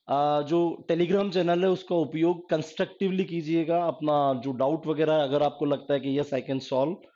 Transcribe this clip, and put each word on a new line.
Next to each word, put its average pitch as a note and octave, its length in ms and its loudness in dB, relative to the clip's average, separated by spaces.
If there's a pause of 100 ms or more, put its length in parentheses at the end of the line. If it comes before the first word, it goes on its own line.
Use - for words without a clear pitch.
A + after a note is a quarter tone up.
आ, D3 340 2
जो E3 480 0
Telegram F3 440 0
चैनल F3 300 2
है F#3+ 60 4
उसका F3+ 260 -2
उपयोग E3 520 0
कंस्ट्रक्टिवली F3+ 760 -2
कीजिएगा। E3 640 0
अपना C#3+ 540 0
जो C3+ 120 -4
डाउट C#3+ 340 -2
वगैरह D#3 280 2
है, D3+ 80 4
अगर C#3+ 200 0
आपको C#3+ 220 0
लगता C#3+ 300 -2
है C#3 60 0
कि C3+ 180 -2
yes C#3+ 120 -2
I B2+ 120 -2
can C3+ 180 -4
solve, C#3 360 -2 (180)